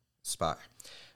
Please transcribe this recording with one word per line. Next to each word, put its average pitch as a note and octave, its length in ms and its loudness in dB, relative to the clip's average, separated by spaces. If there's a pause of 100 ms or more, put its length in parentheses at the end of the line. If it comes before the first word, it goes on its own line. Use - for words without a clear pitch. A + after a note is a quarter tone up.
(200)
Super. - 380 2 (580)